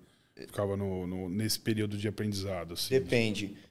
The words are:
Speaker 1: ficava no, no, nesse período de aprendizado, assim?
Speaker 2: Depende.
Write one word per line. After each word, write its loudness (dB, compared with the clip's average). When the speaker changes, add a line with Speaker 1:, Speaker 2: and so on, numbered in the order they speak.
Speaker 1:
ficava -2
no, -2
no, -4
nesse 0
período 0
de 0
aprendizado, -4
assim? -4
Speaker 2:
Depende. 4